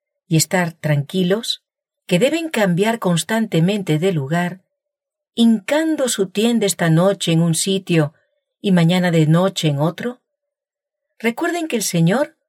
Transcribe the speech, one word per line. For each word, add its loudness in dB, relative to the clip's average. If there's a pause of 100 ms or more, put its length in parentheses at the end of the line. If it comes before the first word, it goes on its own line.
(280)
y 0
estar 0
tranquilos, -2 (420)
que 0
deben 0
cambiar 0
constantemente -2
de 0
lugar, -4 (720)
hincando 2
su -2
tienda 0
esta -2
noche 2
en 2
un 0
sitio -2 (480)
y 0
mañana 2
de 2
noche 0
en -2
otro, -4 (960)
recuerden -4
que -4
el -2
Señor 0 (120)